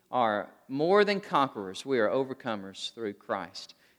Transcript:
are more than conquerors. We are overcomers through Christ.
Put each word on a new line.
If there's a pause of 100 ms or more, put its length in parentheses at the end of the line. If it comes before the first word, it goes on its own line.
(120)
are (180)
more
than
conquerors.
We
are
overcomers
through
Christ. (240)